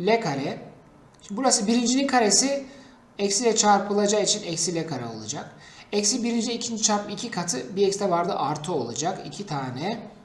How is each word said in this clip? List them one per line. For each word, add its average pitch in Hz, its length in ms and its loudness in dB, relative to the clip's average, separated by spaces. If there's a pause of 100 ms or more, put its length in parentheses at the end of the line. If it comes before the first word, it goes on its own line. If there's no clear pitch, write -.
L 220 200 4
kare. 160 380 -4 (640)
Şimdi 202 180 -8
burası 233 260 2
birincinin 247 400 2
karesi 262 600 4 (520)
eksi 202 260 0
ile 214 120 4
çarpılacağı 208 680 4
için 202 200 0
eksi 170 320 -2
L 160 140 -2
kare 127 180 -6
olacak. 110 480 -10 (380)
Eksi 214 320 0
birinci 233 280 0
ikinci 226 300 -6
çarpı 208 300 0
iki 214 180 -8
katı 180 460 -6
bir 196 100 4
eksi - 140 0
de 202 100 0
vardı 170 220 0
artı 151 400 -4
olacak. 143 540 -4
İki 196 200 -10
tane 143 640 -6 (140)